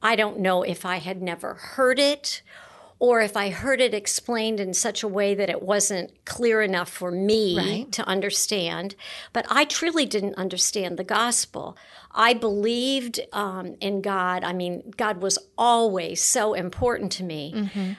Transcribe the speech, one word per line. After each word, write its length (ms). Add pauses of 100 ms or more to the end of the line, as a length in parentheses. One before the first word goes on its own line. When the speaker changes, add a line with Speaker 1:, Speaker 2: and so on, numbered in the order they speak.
Speaker 1:
I 140
don't 240
know 220
if 240
I 120
had 240
never 340
heard 440
it, 420 (560)
or 220
if 160
I 140
heard 320
it 120
explained 680
in 120
such 300
a 40
way 280
that 140
it 120
wasn't 520 (100)
clear 380
enough 280
for 220
me 460
Speaker 2:
Right. 340
Speaker 1:
to 160
understand. 880 (380)
But 160
I 160
truly 400
didn't 300
understand 640
the 60
gospel. 720 (380)
I 200
believed, 840 (140)
um, 480
in 200
God. 440
I 80
mean, 420
God 260
was 160 (200)
always 640
so 320
important 600
to 100
me, 300
Speaker 2:
Mm-hmm. 460